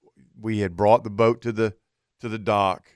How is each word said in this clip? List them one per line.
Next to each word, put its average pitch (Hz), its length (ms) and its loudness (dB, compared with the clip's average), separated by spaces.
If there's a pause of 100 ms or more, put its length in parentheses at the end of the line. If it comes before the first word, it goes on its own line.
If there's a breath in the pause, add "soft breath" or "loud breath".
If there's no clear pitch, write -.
(400)
we 110 200 -4
had 90 160 -4
brought 104 280 4
the 113 60 -8
boat 113 320 0
to 117 100 -6
the, 107 220 -2 (460)
to 120 80 -12
the 110 100 -8
dock 101 580 -2